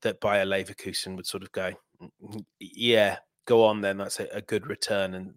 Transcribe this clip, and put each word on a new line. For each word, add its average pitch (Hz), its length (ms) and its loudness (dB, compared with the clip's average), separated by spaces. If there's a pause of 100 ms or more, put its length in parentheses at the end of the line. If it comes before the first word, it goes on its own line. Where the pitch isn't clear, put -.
that 92 180 -2
Bayer 101 260 2
Leverkusen 95 720 -6
would 92 120 -10
sort 95 160 -8
of 95 80 -20
go, 92 220 -6 (280)
"Mm, 104 420 -16 (160)
yeah, 113 580 4 (280)
go 113 180 6
on 107 180 4
then, 98 160 0
that's 101 220 -8
a, 101 120 -6
a 101 100 -8
good 101 260 -4
return." 98 460 -2
And, 92 220 -12